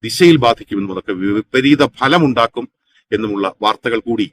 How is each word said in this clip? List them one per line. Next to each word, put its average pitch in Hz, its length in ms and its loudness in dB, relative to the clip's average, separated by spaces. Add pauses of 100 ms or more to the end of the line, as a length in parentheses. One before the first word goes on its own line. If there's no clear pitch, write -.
ദിശയിൽ 165 380 4
ബാധിക്കുമെന്നും 101 500 -2
അതൊക്കെ 92 260 -8
വിപരീത 131 640 0 (160)
ഫലമുണ്ടാക്കും 131 640 0 (500)
എന്നുമുള്ള 104 300 -4 (180)
വാർത്തകൾ 113 440 -2
കൂടി 107 240 -2